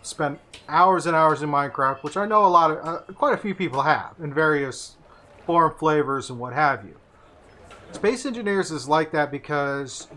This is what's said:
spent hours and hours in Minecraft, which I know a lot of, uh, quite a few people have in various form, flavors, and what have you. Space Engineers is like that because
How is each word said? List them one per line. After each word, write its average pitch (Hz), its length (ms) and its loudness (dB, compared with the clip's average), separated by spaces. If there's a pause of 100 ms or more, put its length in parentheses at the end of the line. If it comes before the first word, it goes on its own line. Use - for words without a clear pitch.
spent 151 360 -6 (300)
hours 170 380 4
and 170 80 0
hours 156 260 4
in 151 80 -4
Minecraft, 139 540 0
which 147 120 -10
I 202 120 -2
know 214 180 4
a - 20 6
lot 170 220 6
of, 156 160 -4
uh, 165 120 -6 (160)
quite 285 200 0
a 180 40 0
few 196 180 -6
people 139 260 -4
have 139 400 0
in 147 100 -8
various 143 680 -2 (500)
form, 160 320 4
flavors, 143 500 0
and 127 80 -10
what 123 160 -10
have 135 320 0
you. - 120 -20 (960)
Space 247 320 -2
Engineers 202 460 -2
is 135 160 -8
like 156 240 0
that 147 200 -2
because 139 840 -6